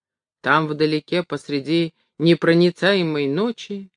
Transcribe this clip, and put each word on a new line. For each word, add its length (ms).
Там 260
вдалеке, 560
посреди 680
непроницаемой 1080
ночи, 680